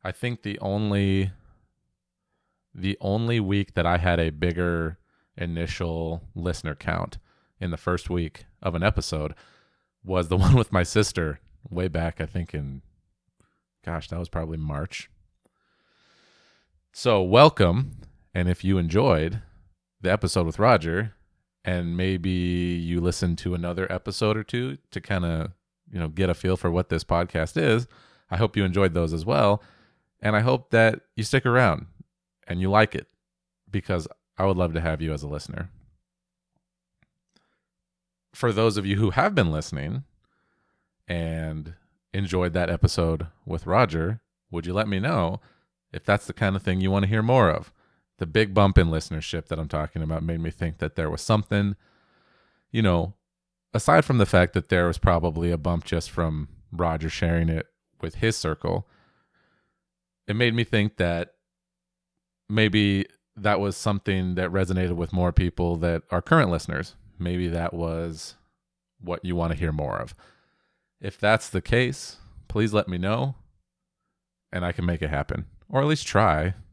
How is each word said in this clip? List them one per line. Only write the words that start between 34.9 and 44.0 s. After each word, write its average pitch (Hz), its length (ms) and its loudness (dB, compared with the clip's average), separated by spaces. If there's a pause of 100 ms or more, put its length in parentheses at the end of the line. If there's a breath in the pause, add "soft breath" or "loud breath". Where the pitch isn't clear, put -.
you 80 120 -4
as 71 80 -6
a 73 60 -10
listener. 73 420 -10 (2750)
For 120 200 -2
those 107 240 2
of 98 80 -4
you 98 100 2
who 101 140 2
have 190 260 0
been 95 160 4
listening 78 540 -6 (1040)
and 80 640 -6 (400)
enjoyed 90 400 0
that 87 160 0
episode 82 580 0 (180)
with 82 220 -6
Roger, 92 540 2 (280)